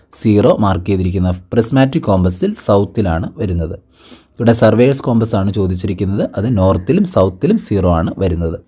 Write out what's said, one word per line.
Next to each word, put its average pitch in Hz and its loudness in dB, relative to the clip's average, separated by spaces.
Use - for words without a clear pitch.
സീറോ 107 4
മാർക്ക് 95 0
ചെയ്തിരിക്കുന്നത്. 90 0
പ്രിസ്മാറ്റിക് 135 0
കോമ്പസിൽ 95 0
സൗത്തിലാണ് 101 0
വരുന്നത്. 87 -6
ഇവിടെ 117 2
സർവേയേഴ്സ് 117 2
കോമ്പസ് 113 0
ആണ് 98 0
ചോദിച്ചിരിക്കുന്നത്, 95 -2
അത് 113 0
നോർത്തിലും 95 2
സൗത്തിലും 117 0
സീറോ 90 0
ആണ് 82 -2
വരുന്നത്. 85 -4